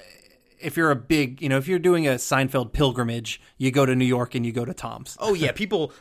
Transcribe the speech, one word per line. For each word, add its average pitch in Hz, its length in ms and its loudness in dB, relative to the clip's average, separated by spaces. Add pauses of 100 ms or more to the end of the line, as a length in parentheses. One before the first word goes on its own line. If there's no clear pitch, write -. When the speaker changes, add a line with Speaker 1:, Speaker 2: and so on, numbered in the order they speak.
(580)
Speaker 1:
if 170 180 -8
you're 165 140 4
a 139 60 4
big, 131 440 0
you 147 80 -4
know, 135 80 2
if 135 120 -2
you're 185 100 0
doing 170 300 4
a 135 60 4
Seinfeld 131 580 0
pilgrimage, 117 680 -2 (180)
you 131 120 2
go 135 160 4
to 131 80 2
New 127 100 2
York 123 300 0
and 120 100 -2
you 120 80 -2
go 120 120 -4
to 117 100 -8
Tom's. 113 460 -14
Speaker 2:
Oh, 208 140 0
yeah. 151 180 0
Speaker 1:
<laughs> - 80 -12
Speaker 2:
People, 190 400 -2